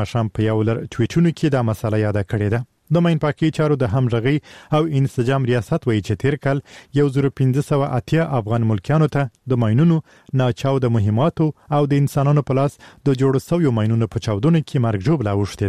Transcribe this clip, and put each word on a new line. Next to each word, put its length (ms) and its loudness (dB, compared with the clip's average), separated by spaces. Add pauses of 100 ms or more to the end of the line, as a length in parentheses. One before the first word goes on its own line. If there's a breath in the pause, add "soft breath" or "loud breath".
ماښام 320 -2
په 160 0
یو 140 0
لړ 140 0 (140)
ټویټونو 460 0
کې 180 0
دا 60 2 (100)
مسله 340 -2
یاده 260 -2
کړې 260 0
ده. 80 -6 (300)
د 100 4
ماین 180 2
پاکۍ 340 0
چارو 240 2
د 120 0
همغږۍ 440 0 (380 loud breath)
او 60 4 (180)
انسجام 500 0
ریاست 380 -2
وایي 140 2
چې 200 -4
تیر 140 0 (100)
کال 160 0 (380 loud breath)
یو 60 4 (100)
زرو 140 2 (100)
پنځه 280 2
سوه 300 0
اتیا 260 -2 (160)
افغان 320 -2
ملکیانو 440 0
ته 140 -2 (240)
د 100 0
ماینونو، 340 2 (440 loud breath)
ناچاودو 540 0
مهماتو 520 0 (280 soft breath)
او 100 2
د 160 2
انسانانو 480 0
په 100 0
لاس 200 -2
د 420 -2
جوړو 260 2
سویو 300 0
ماینونو 360 0
په 120 -6
چاودنو 420 2
کې 180 0
مرګ 240 -2
ژوبله 280 0
اوښتې 320 -2